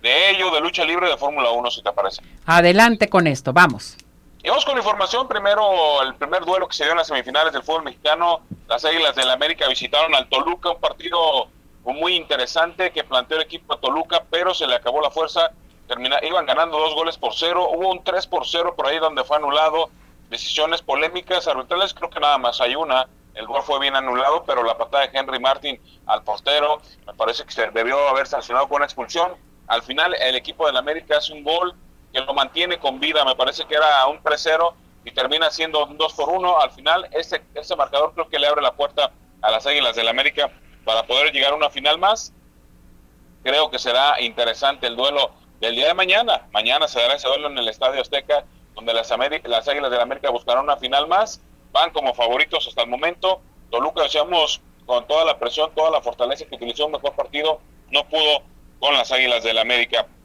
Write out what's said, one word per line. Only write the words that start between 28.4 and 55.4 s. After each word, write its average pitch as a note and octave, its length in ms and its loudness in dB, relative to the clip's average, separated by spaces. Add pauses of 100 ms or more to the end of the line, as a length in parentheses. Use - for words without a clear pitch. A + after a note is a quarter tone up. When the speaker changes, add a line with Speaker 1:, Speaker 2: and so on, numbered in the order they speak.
Speaker 1:
con D3 80 -2
una C#3+ 80 2
expulsión. E3+ 480 -4 (340)
Al A#2 160 0
final D#3 320 -2
el B2+ 220 0
equipo - 300 -4
del C3+ 100 0
América D3 400 -2
hace D3 160 -2
un D3+ 100 -16
gol F3 320 -2 (380)
que C3 80 -4
lo C3+ 140 -4
mantiene E3 440 -2
con C3 220 -4
vida, D3+ 240 0
me C3 100 0
parece C3+ 300 -2
que D3+ 100 -6
era D3 320 4
un D3+ 160 -4
tres D3 200 -2
cero E3 320 0 (300)
y A#2+ 60 -16
termina D3 400 0
siendo D#3+ 340 -2
un D3 120 -12
dos D#3 160 -2
por C#3+ 160 -4
uno. F3+ 320 2
Al C3+ 100 2
final D#3+ 420 -2
ese, D#3+ 300 -6 (120)
ese D3+ 200 -8
marcador C#3+ 380 0
creo E3 160 -6
que D3 100 -4
le C#3+ 80 0
abre D3 160 2
la C#3 120 2
puerta C#3+ 360 -2 (320)
a G#2+ 80 4
las A2 160 -2
Águilas C#3 300 0
del A2+ 120 0
América C#3 420 0 (340)
para A2+ 200 0
poder C#3+ 280 0
llegar C#3 200 2
a D3+ 40 -2
una D3+ 140 0
final D3 280 -2
más. G3+ 340 0 (1120)
Creo D3 280 2
que B2+ 80 -6
será C3 420 2
interesante A#2 640 -2
el A#2 100 -4
duelo C3+ 360 0 (260)
del A#2 160 -4
día C3 140 2
de E3+ 60 2
mañana. F#3+ 580 0
Mañana A#2+ 340 0
se B2+ 140 -4
dará B2 140 2
ese C#3+ 120 -6
duelo C#3+ 220 -2
en C#3 100 -8
el A#2 80 -4
Estadio C3 340 -2
Azteca, C#3+ 440 -2 (300)
donde A2+ 180 -6
las A2+ 180 -2
Ameri-, C3+ 380 -2
las A2+ 180 0
Águilas C#3+ 240 -2
del B2 100 0
América C3+ 300 -2
buscarán B2 340 0
una C#3+ 120 0
final C#3 320 2
más. G3+ 320 0 (320)
Van D#3+ 180 2
como C3+ 240 -2
favoritos C3+ 540 0
hasta - 140 -4
el A#2 60 -2
momento. E3+ 520 -2 (300)
Toluca, D3 320 0
decíamos, D3+ 580 0 (260)
con A#2+ 220 0
toda D#3 160 4
la D3+ 140 0
presión, D3+ 360 -2